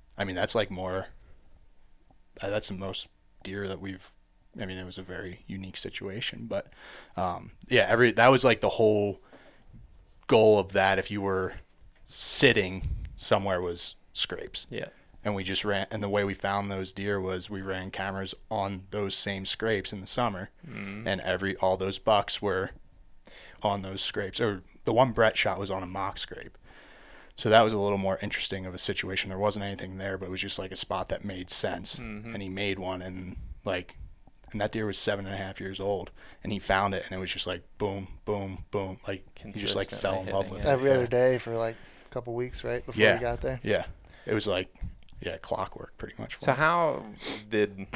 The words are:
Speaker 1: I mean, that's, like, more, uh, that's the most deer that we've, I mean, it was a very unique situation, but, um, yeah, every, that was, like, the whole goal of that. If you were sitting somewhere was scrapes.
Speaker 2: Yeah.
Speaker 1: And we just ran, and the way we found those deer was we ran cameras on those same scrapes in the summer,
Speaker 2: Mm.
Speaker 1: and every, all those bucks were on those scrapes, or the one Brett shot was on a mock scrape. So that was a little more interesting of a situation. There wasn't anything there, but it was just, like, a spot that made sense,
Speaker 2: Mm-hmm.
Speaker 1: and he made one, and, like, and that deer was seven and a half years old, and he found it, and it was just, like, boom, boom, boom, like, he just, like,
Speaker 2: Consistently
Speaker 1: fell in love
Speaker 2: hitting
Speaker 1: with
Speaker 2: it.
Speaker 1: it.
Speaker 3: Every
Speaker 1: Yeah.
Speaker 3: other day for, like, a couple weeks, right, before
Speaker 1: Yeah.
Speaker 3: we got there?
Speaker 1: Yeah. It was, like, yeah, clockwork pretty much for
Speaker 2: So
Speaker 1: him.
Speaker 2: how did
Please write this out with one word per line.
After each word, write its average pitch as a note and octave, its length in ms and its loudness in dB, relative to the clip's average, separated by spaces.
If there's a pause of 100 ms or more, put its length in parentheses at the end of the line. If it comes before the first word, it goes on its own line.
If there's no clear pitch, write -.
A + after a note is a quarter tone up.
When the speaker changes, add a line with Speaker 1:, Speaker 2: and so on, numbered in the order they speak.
(160)
Speaker 1:
I G2+ 80 -2
mean, F#2+ 120 -4
that's, F#2+ 180 0
like, G#2 160 2
more, F#2 380 -4 (1300)
uh, G2 100 -6
that's G#2 180 -2
the G2 60 -6
most F#2+ 340 -8 (340)
deer G2 260 -6
that F#2+ 120 -8
we've, - 300 -12 (500)
I G#2 60 -4
mean, F#2 120 -8
it F#2 60 -10
was F#2 140 -10
a F#2+ 40 -10
very F2+ 440 -10
unique F#2+ 300 -10
situation, A2 680 -8
but, G2 260 -6 (440)
um, F2+ 360 -4 (160)
yeah, A#2+ 200 6
every, A#2 240 6
that A#2 160 8
was, C3 160 6
like, A#2+ 160 6
the G#2+ 100 2
whole G#2 500 4 (1080)
goal A2 320 10
of F#2 140 0
that. F#2+ 260 6
If F#2+ 120 -4
you G2+ 120 -4
were F#2+ 320 0 (500)
sitting - 1000 2 (100)
somewhere G2 440 2
was F2 360 -4 (160)
scrapes. - 580 -4
Speaker 2:
Yeah. A2+ 160 -6 (380)
Speaker 1:
And G#2 100 0
we F#2+ 100 -4
just F#2 200 -2
ran, G2 260 0
and G#2 120 -4
the G2+ 60 -2
way G2+ 160 4
we G2 100 0
found G2+ 360 0
those F#2+ 220 -4
deer G2+ 280 -2
was F#2 300 -4
we G2 100 -6
ran F#2+ 300 -6
cameras F#2+ 440 -6 (160)
on G2 400 -4
those G2+ 240 -2
same G2 300 -2
scrapes G#2+ 480 0
in G#2 80 -8
the F#2+ 60 -10
summer, G2+ 440 -2 (160)
Speaker 2:
Mm. A2 400 -10
Speaker 1:
and F#2+ 140 0
every, F#2 360 0
all F#2+ 200 2
those F#2+ 220 -2
bucks - 420 2
were F#2+ 300 0 (920)
on G2+ 200 2
those F#2+ 200 -6
scrapes, G2+ 380 -4
or G#2 220 2 (220)
the A#2+ 80 2
one A#2+ 200 6
Brett A2 240 6
shot F#2+ 220 0
was G2 120 -6
on F#2+ 120 -2
a F2+ 40 -8
mock G2 320 -4
scrape. - 380 -10 (800)
So - 140 -2
that A2 120 12
was A2 120 6
a G#2+ 40 0
little G2+ 200 2
more F#2+ 240 0
interesting G2 440 -4
of F2+ 80 -8
a F2 40 -8
situation. F#2+ 500 -2
There F#2 100 -6
wasn't G2+ 280 0
anything F#2+ 320 -8
there, F#2+ 200 -4
but F#2 80 -8
it F2+ 40 -10
was F#2 100 -6
just, F#2+ 180 -4
like, F#2 140 -6
a F#2 40 -6
spot F#2+ 340 -4
that - 140 -4
made F2+ 260 -8
sense, F#2 480 -2
Speaker 2:
Mm-hmm. A2+ 360 -10
Speaker 1:
and G2+ 80 -8
he F#2+ 60 -8
made F#2+ 300 -2
one, F#2 240 -4
and, F#2 340 -10 (280)
like, F#2 320 -4 (560)
and G#2+ 80 -6
that A2 120 0
deer A2 140 -2
was G2 120 -2
seven G2+ 280 0
and G2 80 -4
a F#2+ 40 -4
half F#2+ 220 -8
years F#2+ 200 -8
old, G2 300 0 (320)
and - 80 -4
he G#2 80 -2
found G2 360 4
it, F2+ 100 -4
and - 80 -10
it F#2+ 60 -6
was F#2 120 -6
just, - 160 -4
like, F2+ 160 -4 (140)
boom, G2 320 -4 (160)
boom, G2 460 -4
boom, F#2+ 360 -4
like, G2 180 -8 (140)
he G#2 140 -14
just, G2 240 -2
like, G2 120 0
Speaker 2:
Consistently G#2 120 -6
Speaker 1:
fell F#2+ 220 0
in G2+ 100 -6
love G2 140 2
Speaker 2:
hitting - 80 -10
Speaker 1:
with - 100 -4
Speaker 2:
it. D3+ 40 4
Speaker 1:
it. C#3+ 40 6
Speaker 3:
Every C3+ 180 4
Speaker 1:
Yeah. C3+ 60 8
Speaker 3:
other B2 100 4
day B2 320 4
for, A#2 180 -4
like, A2+ 200 0 (300)
a - 60 -20
couple A#2+ 220 -6
weeks, B2 300 -6
right, A#2+ 200 -2
before G#2+ 180 -4
Speaker 1:
Yeah. G#2+ 120 10
Speaker 3:
we E2 60 0
got A#2+ 220 -2
there? C3 200 -4
Speaker 1:
Yeah. G2+ 220 2 (420)
It G#2+ 80 2
was, G#2+ 120 2
like, F#2 280 -2 (480)
yeah, E2+ 140 -6
clockwork - 600 -6
pretty - 200 -10
much A2 160 -10
for - 60 -16
Speaker 2:
So C#3+ 120 2
Speaker 1:
him. B2+ 60 0
Speaker 2:
how D#3 460 2 (440)
did G2+ 480 0